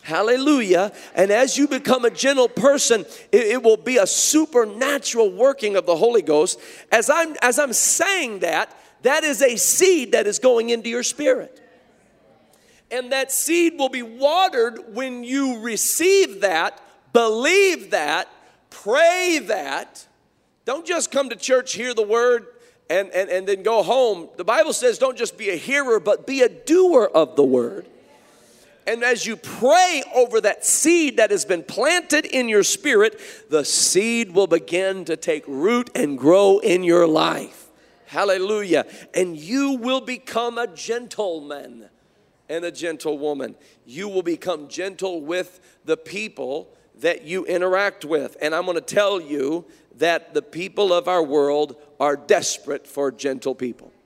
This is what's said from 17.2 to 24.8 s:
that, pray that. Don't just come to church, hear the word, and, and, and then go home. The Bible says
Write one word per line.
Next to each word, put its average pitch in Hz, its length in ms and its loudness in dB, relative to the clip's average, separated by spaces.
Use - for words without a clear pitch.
that, 160 380 -2
pray 339 720 2
that. 170 640 -8
Don't 311 200 -6
just 330 240 -4
come 262 200 -2
to 226 60 -8
church, 254 360 -2
hear 240 220 -6
the 214 120 0
word, 233 400 0
and, 190 220 -2
and, 185 180 -2
and 190 200 -4
then 190 160 -4
go 220 180 2
home. 202 540 0
The 185 80 -10
Bible 269 280 2
says 233 260 0